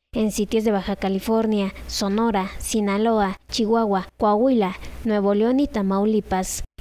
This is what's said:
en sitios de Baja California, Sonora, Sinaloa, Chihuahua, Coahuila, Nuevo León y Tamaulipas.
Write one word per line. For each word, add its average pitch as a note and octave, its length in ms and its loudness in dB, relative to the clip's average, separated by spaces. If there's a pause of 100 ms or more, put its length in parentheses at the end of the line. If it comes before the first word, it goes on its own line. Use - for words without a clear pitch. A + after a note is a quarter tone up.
(140)
en G#3+ 200 0
sitios G#3+ 320 0
de A#3 60 4
Baja G3 260 -2
California, G3+ 760 0 (140)
Sonora, G3+ 720 -2
Sinaloa, G#3 800 0 (120)
Chihuahua, G#3+ 680 0
Coahuila, G#3+ 580 2 (300)
Nuevo G#3 280 2
León A#3 280 2
y C#4+ 60 2
Tamaulipas. G3 1000 0 (160)